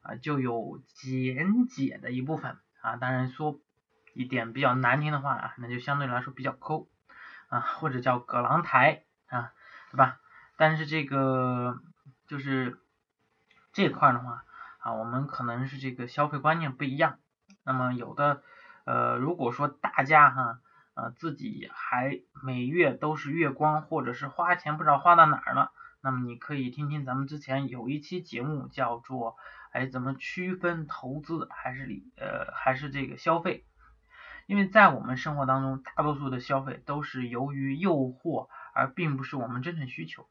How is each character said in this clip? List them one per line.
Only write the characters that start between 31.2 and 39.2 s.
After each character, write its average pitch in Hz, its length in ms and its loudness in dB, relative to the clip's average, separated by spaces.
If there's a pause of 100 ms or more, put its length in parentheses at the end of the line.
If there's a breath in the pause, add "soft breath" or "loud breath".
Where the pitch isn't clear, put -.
资 156 300 -6
还 127 240 -10
是 131 100 -10
理-， - 320 -12
呃， - 380 -6
还 131 200 0
是 139 160 -6
这 135 160 -4
个 - 120 -12
消 165 220 2
费？ 180 240 -4 (840 loud breath)
因 196 100 0
为 196 100 6
在 196 220 10
我 127 120 4
们 127 180 -4
生 151 180 -4
活 139 80 0
当 131 180 4
中， 131 200 -4
大 - 200 -4
多 147 140 2
数 139 140 -4
的 123 100 -4
消 135 220 -2
费 135 240 -10
都 147 160 -4
是 127 260 -6
由 131 240 -4
于 139 240 -2
诱 180 180 2
惑， - 540 -2 (240 loud breath)
而 135 180 2
并 151 280 -2
不 135 40 -6